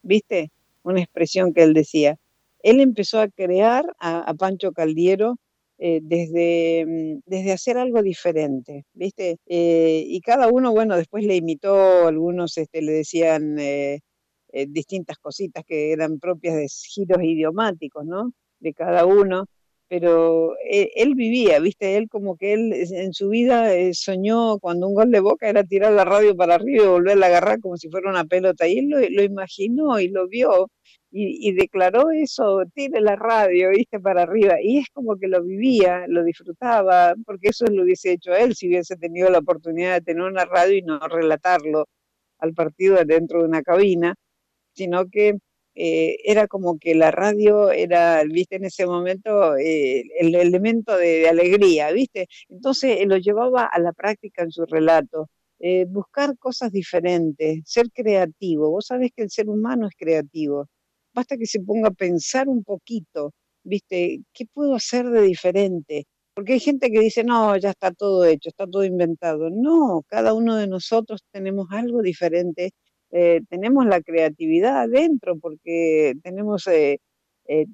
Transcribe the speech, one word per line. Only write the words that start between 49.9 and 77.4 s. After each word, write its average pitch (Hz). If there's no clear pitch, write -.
el 165
elemento 196
de, 165
de 160
alegría, 170
¿viste? 214
Entonces, 262
eh, 202
lo 196
llevaba 233
a -
la 170
práctica 202
en 170
su 165
relato, 160
eh, 180
buscar 254
cosas 247
diferentes, 165
ser 233
creativo. 180
Vos 196
sabés 254
que 240
el 196
ser 214
humano 220
es 175
creativo, 151
basta 247
que 226
se 208
ponga 214
a -
pensar 190
un 240
poquito, 165
¿viste? 180
"¿Qué 233
puedo 285
hacer 247
de 226
diferente?". 180
Porque 202
hay 254
gente 277
que 214
dice, 226
"No, 226
ya 190
está 185
todo 190
hecho, 160
está 196
todo 190
inventado". 170
No, 240
cada 220
uno 226
de 214
nosotros 214
tenemos 190
algo 233
diferente, 175
eh, 170
tenemos 233
la 190
creatividad 165
adentro, 240
porque 156
tenemos, 196
eh, 151